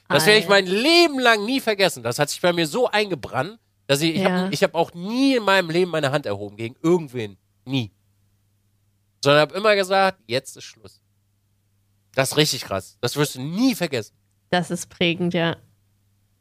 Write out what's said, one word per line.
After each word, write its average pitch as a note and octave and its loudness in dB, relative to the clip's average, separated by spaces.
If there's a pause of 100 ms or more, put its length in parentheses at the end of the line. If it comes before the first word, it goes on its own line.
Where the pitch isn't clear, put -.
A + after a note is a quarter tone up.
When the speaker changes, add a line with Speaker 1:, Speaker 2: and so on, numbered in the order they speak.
Speaker 1:
Das D3+ 2
werde G#3+ 6
ich E3 -2
Speaker 2:
Alter. G3+ 6
Speaker 1:
mein G3 4
Leben C#4+ 4
lang A3+ 2
nie C4 -2
vergessen. G3 0
Das A#2+ -2
hat D3 0
sich - -10
bei F3+ 2
mir E3+ 0
so G#3+ 0
eingebrannt, F#3+ -4 (280)
dass C#3 -2
ich, D#3+ 0
ich F#3+ -2
Speaker 2:
Ja. F#3 0
Speaker 1:
hab, F#3+ -6
ich - -4
hab F3 0
auch E3 -2
nie A#3+ -2
in A3+ -2
meinem F#3+ 2
Leben F3 0
meine D3+ -2
Hand D3 -2
erhoben G#2 -8
gegen A2+ -8
irgendwen. B2+ -2 (280)
Nie. B2+ -4 (1300)
Sondern D3 6
hab D3 0
immer G#3 2
gesagt, F#3+ 0
„Jetzt A#2+ -6
ist - -20
Schluss.“ - -20 (1120)
Das C3 0
ist - -8
richtig D3+ 2
krass. - -8
Das A#2+ -4
wirst C#3+ -2
du B2+ -10
nie G3 -2
vergessen. C#3 -6 (340)
Speaker 2:
Das F3 0
ist - -8
prägend, F3 -2
ja. E3 0 (840)